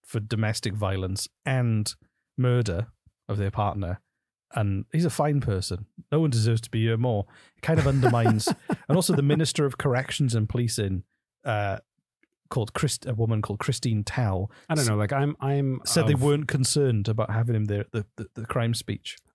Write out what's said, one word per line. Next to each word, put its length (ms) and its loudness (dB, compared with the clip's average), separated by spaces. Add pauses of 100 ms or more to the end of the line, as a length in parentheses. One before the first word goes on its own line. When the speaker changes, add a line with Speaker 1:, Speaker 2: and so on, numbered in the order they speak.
Speaker 1:
for 140 -4
domestic 540 -2
violence 540 -4 (180)
and 480 0 (460)
murder 460 2 (420)
of 120 -2
their 120 0
partner, 480 -2 (540)
and 400 -2
he's 120 2
a 40 2
fine 320 0
person, 460 -4 (240)
no 80 2
one 100 2
deserves 320 2
to 80 -16
be 140 0
here 120 2
more. 300 0 (320)
It 60 -18
kind 160 2
of 80 2
undermines, 600 4
Speaker 2:
<laughs> 400 -4
Speaker 1:
and 80 2
also 200 4
the 80 4
Minister 420 2
of 140 -4
Corrections 560 0
and 120 2
Policing, 560 -2 (400)
uh, 360 -2 (680)
called 240 -2
Christ-, 340 -2
a 80 -4
woman 260 2
called 180 -6
Christine 440 -2
Tao 460 -2 (200)
Speaker 2:
I 60 -2
don't 80 0
Speaker 1:
s-, 40 2
Speaker 2:
know, 100 2
like, 140 0
I'm, 300 0
I'm 420 -2
Speaker 1:
said 240 2
they 60 4
Speaker 2:
of 80 2
Speaker 1:
weren't 260 2
concerned 600 2
about 220 0
having 240 0
him 100 0
there 160 -2
at 100 -10
the, 140 -4 (120)
the, 180 -10
the 100 -10
crime 300 0
speech. 420 -8 (180)